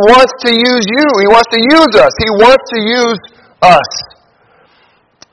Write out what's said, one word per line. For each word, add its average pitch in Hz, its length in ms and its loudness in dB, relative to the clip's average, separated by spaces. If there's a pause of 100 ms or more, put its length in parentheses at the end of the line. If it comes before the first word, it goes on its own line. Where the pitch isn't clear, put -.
(140)
wants 254 200 2 (120)
to 240 80 -2
use 233 320 -2
you. 247 200 -2 (120)
He 202 120 0
wants 226 200 2
to 226 120 -4
use 285 360 2
us. 147 240 2
He 220 80 -4 (120)
wants 262 320 2
to 233 80 -6
use 233 400 -4 (400)
us. 170 280 2 (1400)